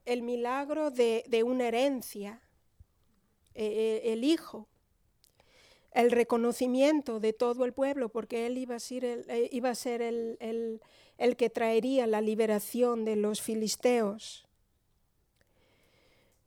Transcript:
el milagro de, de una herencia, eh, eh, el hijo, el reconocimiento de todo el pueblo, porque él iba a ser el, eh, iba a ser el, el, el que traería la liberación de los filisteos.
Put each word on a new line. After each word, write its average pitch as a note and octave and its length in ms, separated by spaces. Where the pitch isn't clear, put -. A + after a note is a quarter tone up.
el A#3+ 180
milagro C4+ 680
de, A#3 360
de A3+ 160
una B3 240
herencia, A3+ 760
eh, A3 500
eh, A3+ 80
el A3+ 120
hijo, C#4 440
el A#3+ 180
reconocimiento A#3+ 1120
de A3 140
todo B3 300
el B3 100
pueblo, C4+ 360
porque A#3 380
él B3+ 100
iba B3 180
a A3+ 40
ser B3 260
el, A#3+ 240
eh, A#3+ 220
iba B3+ 180
a A#3 60
ser A#3+ 260
el, A#3 380
el, A3+ 420
el A#3+ 160
que A#3 160
traería A#3 560
la G#3+ 140
liberación A3 840
de A3 100
los G#3 260
filisteos. A3 1040